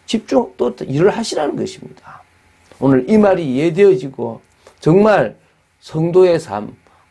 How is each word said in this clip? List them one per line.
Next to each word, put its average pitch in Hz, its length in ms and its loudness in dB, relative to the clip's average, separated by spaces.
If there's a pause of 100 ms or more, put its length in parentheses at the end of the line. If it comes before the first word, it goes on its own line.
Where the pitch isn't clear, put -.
집중 240 500 -2
또 - 240 -4
일을 156 300 0
하시라는 226 460 -6
것입니다. - 680 -14 (580)
오늘 131 280 2
이 214 80 2
말이 180 380 2
이해되어지고 143 840 0 (400)
정말 180 560 2 (440)
성도의 170 600 0
삶, 104 340 -10 (360)